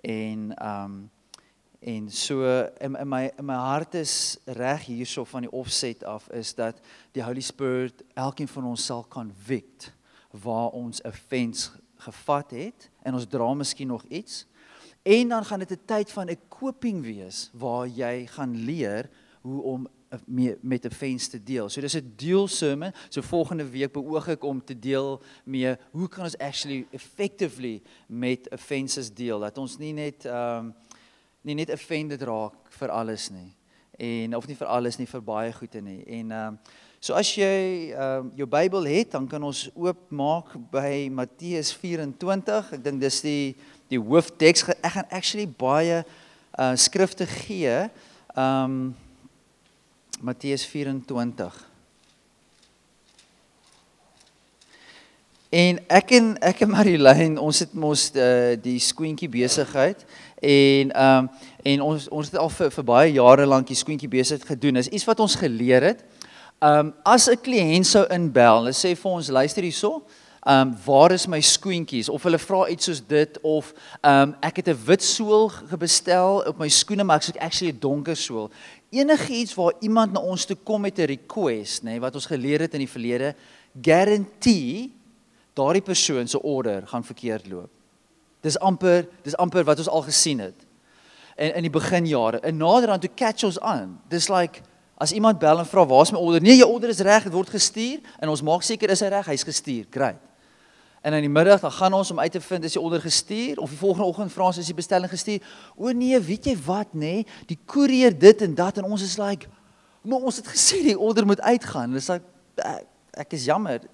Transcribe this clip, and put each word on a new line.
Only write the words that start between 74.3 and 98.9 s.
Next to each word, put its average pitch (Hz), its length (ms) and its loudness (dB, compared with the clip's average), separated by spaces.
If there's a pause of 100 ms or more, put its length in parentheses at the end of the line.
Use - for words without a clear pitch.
"Ek 160 140 -4
het 185 120 -4
'n 120 180 -2
wit 180 180 4
sool 214 460 2
ge-, - 280 -12
bestel 180 720 2
op 156 100 -6
my 156 100 -4
skoene, 202 360 0
maar 175 120 4
ek 147 80 0
soek - 140 -8
actually 165 340 -4
'n 120 80 -12
donker 147 360 -2
sool." 110 360 -8 (380)
Enigiets 254 640 0
waar 175 240 2
iemand 220 320 2
na 190 80 -2
ons - 260 -4
toe 196 180 -6
kom 214 180 -2
met 202 180 -4
'n 160 60 2
request, 131 800 -4
nê, 113 160 -8
wat 127 160 -6
ons 135 100 -8
geleer 143 340 -2
het 160 140 -4
in 147 60 -6
die 131 100 -6
verlede, 123 460 -4 (460)
guarantee 196 1080 2 (640)
daardie 156 280 2
persoon 156 460 -2
se - 140 -4
order 113 460 -4
gaan 123 160 -8
verkeerd 110 440 -8
loop. 90 220 -14 (720)
Dis 156 180 -2
amper, 180 480 2 (160)
dis 151 140 -6
amper 180 260 2
wat 147 140 4
ons 160 120 -6
al 160 120 0
gesien 143 380 0
het - 260 -12 (720)
in, 156 200 -2
in 175 60 -2
die 165 80 -2
beginjare. 151 720 0
En 160 180 -4
naderhand 196 440 4
toe 185 140 -6
catch 220 280 0
ons 185 160 -2
aan. 107 480 -4
Dis 165 200 -2
like, 180 340 0 (380)
as 156 160 -2
iemand 214 240 4
bel 160 220 6
en 165 40 -4
vra, 180 200 6
"Waar 131 160 8
is - 100 6
my 175 60 -2
order?" 170 240 2
"Nee, 240 160 10
jou 240 140 10
order 233 180 -2
is 185 100 -2
reg, 208 240 6
dit 180 100 -8
word 185 160 -2
gestuur." 233 500 -2 (200)
En 156 100 -4
ons 151 120 -2
maak 160 200 0
seker, 220 280 -2
is 190 100 2